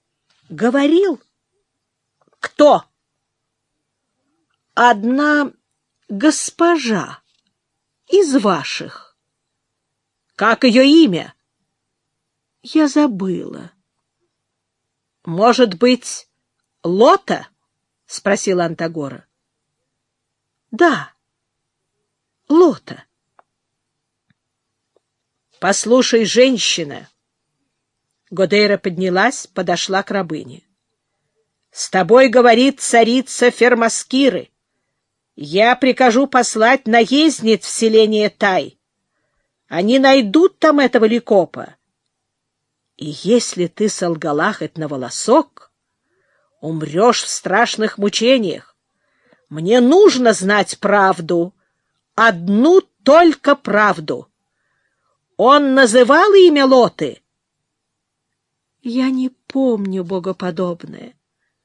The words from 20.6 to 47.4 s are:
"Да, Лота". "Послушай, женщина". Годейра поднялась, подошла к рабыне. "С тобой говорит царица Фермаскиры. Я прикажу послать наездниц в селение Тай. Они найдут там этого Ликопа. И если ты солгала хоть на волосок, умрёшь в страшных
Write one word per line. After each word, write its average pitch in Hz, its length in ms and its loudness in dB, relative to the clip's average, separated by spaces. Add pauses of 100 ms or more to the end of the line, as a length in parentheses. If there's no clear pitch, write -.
"Да, 240 420 0 (1400)
Лота". 311 560 0 (2500)
"Послушай, 226 640 0
женщина". 175 840 -2 (1200)
Годейра 202 480 0
поднялась, 185 680 -4
подошла 185 560 -6
к - 80 -12
рабыне. 160 520 -10 (1080)
"С - 200 -14
тобой 214 380 4
говорит 247 520 2
царица 240 720 0
Фермаскиры. 233 1000 -2 (840)
Я 196 380 0
прикажу 254 520 0
послать 247 600 -2
наездниц 233 800 0
в - 40 -14
селение 220 640 0
Тай. 185 480 -4 (880)
Они 208 320 -2
найдут 269 600 2
там 311 200 2
этого 247 280 0
Ликопа. 214 680 -2 (1200)
И 147 100 -14 (160)
если 185 440 -2
ты 208 220 -4
солгала 165 640 -4
хоть 165 260 -12
на 156 80 -8
волосок, 143 840 -4 (920)
умрёшь 160 600 -2
в - 40 -14
страшных 214 680 -4